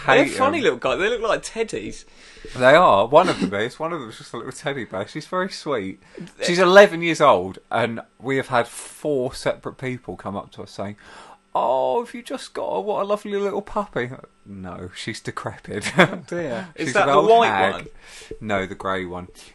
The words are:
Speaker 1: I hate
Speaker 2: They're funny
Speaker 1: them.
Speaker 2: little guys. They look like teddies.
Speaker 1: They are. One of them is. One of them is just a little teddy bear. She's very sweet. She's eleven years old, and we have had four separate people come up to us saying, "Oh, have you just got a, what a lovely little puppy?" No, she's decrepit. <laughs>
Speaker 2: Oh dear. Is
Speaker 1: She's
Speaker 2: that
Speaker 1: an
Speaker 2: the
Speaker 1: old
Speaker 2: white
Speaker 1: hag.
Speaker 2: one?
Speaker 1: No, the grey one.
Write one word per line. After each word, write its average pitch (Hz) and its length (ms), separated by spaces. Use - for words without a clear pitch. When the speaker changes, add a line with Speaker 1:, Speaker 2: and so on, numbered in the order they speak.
Speaker 1:
I - 120
hate 285 100
Speaker 2:
They're - 80
funny 294 220
Speaker 1:
them. 247 40
Speaker 2:
little 131 160
guys. 131 200
They 196 100
look 233 120
like 202 220
teddies. 117 640
Speaker 1:
They 127 180
are. 135 320
One 160 220
of 143 140
them 95 140
is. 110 220
One 160 140
of 170 80
them 117 100
is 110 100
just - 140
a 123 40
little 123 160
teddy 139 320
bear. 98 240
She's - 180
very 185 220
sweet. 110 500
She's 175 180
eleven 180 420
years 165 180
old, 95 400
and 117 300
we 135 200
have 127 100
had 120 220
four - 640
separate - 440
people 123 380
come 98 220
up - 140
to - 120
us - 80
saying, 104 240
"Oh, 254 520
have - 80
you 240 100
just - 300
got - 140
a, - 120
what 196 220
a 202 40
lovely 208 320
little 202 240
puppy?" 139 500
No, 90 500
she's - 240
decrepit. - 720
<laughs> 143 40
Speaker 2:
Oh 180 300
dear. 160 480
Is 156 120
Speaker 1:
She's 127 60
Speaker 2:
that 196 100
Speaker 1:
an 139 60
Speaker 2:
the 139 100
Speaker 1:
old 208 100
Speaker 2:
white 226 200
Speaker 1:
hag. 98 240
Speaker 2:
one? - 140
Speaker 1:
No, 101 240
the 92 80
grey 95 320
one. 90 220